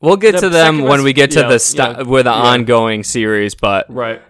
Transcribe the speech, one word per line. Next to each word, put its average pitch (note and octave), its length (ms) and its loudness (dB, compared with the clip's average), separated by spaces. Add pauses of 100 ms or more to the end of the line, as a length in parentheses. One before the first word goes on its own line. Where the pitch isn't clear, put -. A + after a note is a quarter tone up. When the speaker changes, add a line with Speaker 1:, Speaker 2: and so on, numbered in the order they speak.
Speaker 1:
We'll E3+ 160 4
get G#3 200 2
Speaker 2:
The F3+ 60 0
Speaker 1:
to F#3+ 60 0
them D#3+ 280 2
Speaker 2:
second C3+ 120 0
Speaker 1:
when C#3 100 4
Speaker 2:
best, C3+ 60 -2
Speaker 1:
we C3+ 80 2
get C#3 200 2
to D3+ 80 2
Speaker 2:
yeah, B2 80 0
Speaker 1:
the B2 100 4
sti- B2 320 -2
Speaker 2:
yeah, B2 120 -12
Speaker 1:
with B2+ 240 0
the A#2+ 40 2
Speaker 2:
yeah. A2 60 0
Speaker 1:
ongoing A#2 680 0
series, G#2+ 540 -4
but G2 360 -4
Speaker 2:
Right, A2+ 380 -10